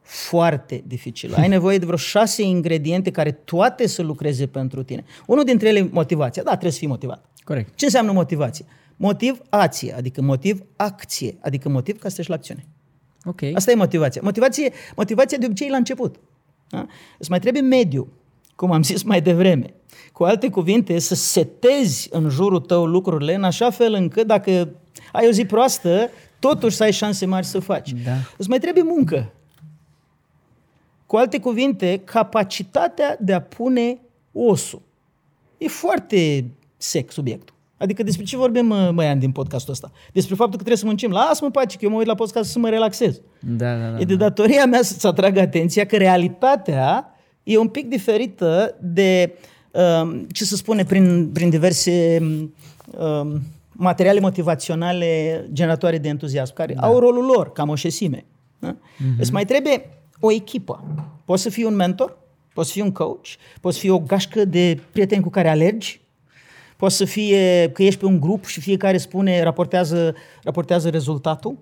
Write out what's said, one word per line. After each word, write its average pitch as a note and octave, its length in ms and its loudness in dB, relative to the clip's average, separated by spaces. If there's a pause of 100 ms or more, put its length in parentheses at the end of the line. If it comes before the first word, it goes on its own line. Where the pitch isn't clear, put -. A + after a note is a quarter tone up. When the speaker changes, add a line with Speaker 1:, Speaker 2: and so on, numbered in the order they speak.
Speaker 1:
foarte - 840 -2
dificilă. A#2+ 500 -8
Ai E3 120 4
nevoie F#3+ 300 4
de F3 60 -2
vreo E3+ 120 -2
șase G#3 460 0
ingrediente F3 680 0
care D3+ 220 -2
toate A3 540 0
să - 160 -4
lucreze D3 440 -4
pentru C3 360 -8
tine. - 220 -12 (220)
Unul C#4+ 180 4
dintre A3 240 2
ele G#3+ 100 4
e F#3 140 2
motivația. D#3 500 -2
Da, D4+ 80 -4
trebuie F3+ 220 -2
să - 60 -8
fii D3+ 100 -6
motivat. B2 360 -8 (200)
Speaker 2:
Corect. B2+ 300 -6
Speaker 1:
Ce - 100 -4
înseamnă A3+ 280 2
motivație? D3+ 520 -2 (320)
Motivație, G#3 1000 -2
adică B2+ 280 -6
motiv C#3 380 0 (160)
acție, - 640 -8
adică C#3 280 -6
motiv C#3 300 -4
ca - 100 -10
să F#3 60 -10
treci E3+ 140 -10
la F3 60 -4
acțiune. - 320 -14 (600)
Speaker 2:
Ok. F3 140 -10 (140)
Speaker 1:
Asta F#3+ 160 2
e A#3+ 40 6
motivația. E3 500 0
Motivație, A#3+ 480 0 (240)
motivația B3 420 0
de A#3+ 80 -2
obicei A#3+ 220 -4
la C4+ 80 -2
început. B3 400 -2 (520)
Da? - 180 -10 (320)
Îți D#3 120 -12
mai F3+ 100 0
trebuie B3+ 220 0
mediu, A3+ 460 2 (480)
cum F3+ 160 -2
am D#3+ 100 4
zis - 200 -2
mai G3+ 200 2
devreme. E3+ 520 2 (380)
Cu - 120 -2
alte F#3 260 2
cuvinte, F3+ 480 0
să E3+ 160 -2
setezi A#3 1000 0
în D#3 160 0
jurul F3 320 2
tău E3+ 260 0
lucrurile E3+ 480 0
în G3 100 -2
așa A3+ 260 0
fel A#3 220 2
încât G#3+ 340 0
dacă F#3+ 420 2 (440)
ai A#3 140 2
o A#3 40 6
zi A3 140 2
proastă, G#3+ 680 2 (280)
totuși G3+ 380 0
să A3 60 0
ai G#3+ 100 4
șanse G3+ 340 -2
mari F#3 200 -2
să - 120 -6
faci. F#3 340 -6 (120)
Speaker 2:
Da. B2+ 80 -4 (240)
Speaker 1:
Îți G3 120 -6
mai B3+ 100 0
trebuie E4+ 240 2
muncă. E3+ 500 0 (1700)
Cu A3 100 -2
alte B3 240 2
cuvinte, G#3 640 -2
capacitatea A3+ 1160 -2
de G3 120 0
a F3+ 100 0
pune B3 560 -2 (340)
osul. G#3 500 0 (760)
E D#4+ 100 -6
foarte D#3+ 840 -2 (260)
sec - 340 -6
subiectul. B2+ 420 -8 (240)
Adică G3+ 260 -4
despre G3 220 -2
ce G3+ 120 -10
vorbim, B3 300 2
mă, G3 280 2
măi, E3 120 0
Ani, C#3 140 0
din C3 120 0
podcastul C3+ 400 -6
ăsta? - 180 -12 (220)
Despre F#3+ 220 0
faptul A3+ 180 0
că A3+ 120 -10
trebuie A#3 120 2
să G3+ 100 -4
muncim. A3 240 -2
Lasă-mă D4 360 0
în C#4 40 0
pace, C4 260 -2
că - 80 -10
eu G#3 60 2
mă G#3+ 60 -2
uit A3+ 100 0
la A3 80 0
podcast A3 360 -4
să - 80 -4
mă A#3 100 0
relaxez. A3 520 0 (200)
Speaker 2:
Da, A#2+ 380 -4
da, A#2 120 -4
da, A2+ 80 -6
Speaker 1:
E F3+ 60 0
de F#3 120 0
Speaker 2:
da. G3 120 2
Speaker 1:
datoria A3 380 4
mea B3 160 4
să-ți G#3+ 240 -2
atrag F#3+ 300 2
atenția F3 500 2
că G#3+ 100 0
realitatea F#3 1160 2 (280)
e G#3+ 160 2
un A3+ 100 2
pic C4+ 200 -8
diferită G#3 920 0
de, F3+ 520 2 (720)
um, E3 200 -6 (100)
ce - 120 -6
se F#3+ 120 -4
spune G3+ 280 0
prin, F3+ 480 4
prin F3 180 2
diverse, E3+ 680 2 (800)
um, D3+ 420 -4 (320)
materiale F#3+ 480 2
motivaționale E3+ 1300 -2
generatoare E3 460 0
de D3+ 100 -4
entuziasm, C#3 460 -4
care D#3 200 -6
Speaker 2:
Da. C3 60 -6
Speaker 1:
au A#3 180 4
rolul B3 260 4
lor, B3 280 2
cam D3 160 -4
o D3+ 60 -2
șesime. D3+ 500 -4 (340)
Da? - 100 -10 (300)
Speaker 2:
Mhm. C3 200 -2
Speaker 1:
Îți A#2+ 140 0
mai G3+ 120 0
trebuie C4+ 460 0 (300)
o A3 120 4
echipă. - 520 -6 (400)
Poți F#3 180 0
să - 80 -4
fii A3+ 140 -4
un A3 100 0
mentor, F#3 440 0 (360)
poți E3 120 -4
să - 80 -8
fii G3 80 -4
un F#3+ 100 0
coach, - 340 -6 (340)
poți F3+ 140 -2
să - 60 -8
fii F#3+ 100 0
o F#3 80 4
gașcă F#3+ 460 0
de F3 360 2 (120)
prieteni G3 300 2
cu F#3 80 0
care F3 180 2
alergi, E3 520 0 (760)
poți F#3+ 200 0
să G3 80 0
fie F#3+ 680 2
că G3 100 0
ești F#3+ 180 4
pe G3 60 -2
un F#3 140 4
grup F#3+ 240 -2
și - 160 -12
fiecare F#3+ 380 0
spune, F#3 440 0
raportează, E3 720 0 (280)
raportează D#3+ 460 -2
rezultatul. D#3 720 -4